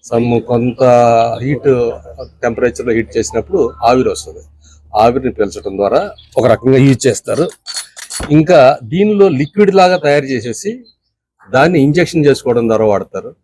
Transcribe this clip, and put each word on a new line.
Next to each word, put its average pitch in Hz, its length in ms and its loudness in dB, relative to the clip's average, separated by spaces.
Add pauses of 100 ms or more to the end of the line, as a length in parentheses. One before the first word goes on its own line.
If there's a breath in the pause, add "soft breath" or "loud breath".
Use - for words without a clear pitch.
(120)
some 117 280 0
కొంత 120 420 -2 (600)
హీట్ 127 480 0 (520)
టెంపరేచర్ 120 440 -4
లో 120 60 -2
హీట్ 113 240 -4
చేసినప్పుడు 117 560 -4 (100)
ఆవిరి 120 260 2
వస్తుంది, 87 300 -10 (580 soft breath)
ఆవిరిని 120 360 0
పీల్చడం 98 440 -6
ద్వారా 113 340 -2 (260)
ఒక 117 100 0
రకంగా 123 300 2
యూజ్ 131 300 2
చేస్తారు. 117 440 -2 (800 loud breath)
ఇంకా 147 540 4
దీనిలో 196 440 2
లిక్విడ్ 180 460 0
లాగా 185 220 4
తయారు 147 280 0
చేసేసి 135 600 -8 (680)
దాన్ని 160 260 2
ఇంజెక్షన్ 151 460 0
చేసుకోవడం 120 420 0
ద్వారా 110 180 2
వాడతారు 101 580 -4